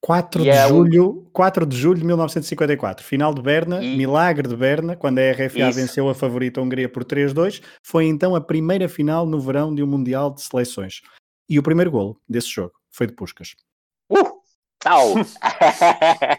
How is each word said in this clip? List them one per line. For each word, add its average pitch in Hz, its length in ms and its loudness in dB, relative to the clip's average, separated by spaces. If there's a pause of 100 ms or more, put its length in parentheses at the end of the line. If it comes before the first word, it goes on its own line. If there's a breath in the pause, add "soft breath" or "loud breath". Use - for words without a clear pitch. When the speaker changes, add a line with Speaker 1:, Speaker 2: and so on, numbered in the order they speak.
Speaker 1:
Quatro 170 420 -2
Speaker 2:
E - 20 2
Speaker 1:
de 139 60 4
Speaker 2:
é 139 160 6
o - 20 4
Speaker 1:
julho, 170 640 4
quatro 185 320 2
de 135 120 -4
julho 165 220 2
de 160 60 -4
mil 170 120 2
novecentos 160 300 -4
e - 40 -10
cinquenta 151 220 0
e 139 40 0
quatro. 101 280 -8
Final 151 280 0
de 139 100 -6
Berna, 165 400 -2
Speaker 2:
E 131 140 -4
Speaker 1:
milagre 147 520 0
de 117 80 -6
Berna, 151 400 -2
quando 135 220 -2
a 131 40 2
R 131 220 0
F 131 180 -4
A 127 80 2
Speaker 2:
Isso. 120 100 -4
Speaker 1:
venceu 135 280 -2
a 131 60 -2
favorita 123 460 -4
Hungria 127 280 -4
por 123 160 -8
três 139 280 -2
dois. 175 280 -2 (220 soft breath)
Foi 160 240 -2
então 160 300 0
a 160 40 0
primeira 170 480 -2
final 160 360 -2
no 156 160 -2
verão 143 340 -2
de 143 80 -2
um 143 40 -2
Mundial 139 460 -2
de 143 100 -16
Seleções. 120 580 -6 (480 soft breath)
E 147 100 2
o 143 40 2
primeiro 170 280 2
golo 110 380 -4
desse 117 200 -4
jogo 90 240 -8 (180)
foi - 160 -4
de 101 80 -8
Puskas. - 400 -16 (560)
Speaker 2:
Uh! - 320 0 (440)
Au! 143 300 4
<laughs> - 1200 2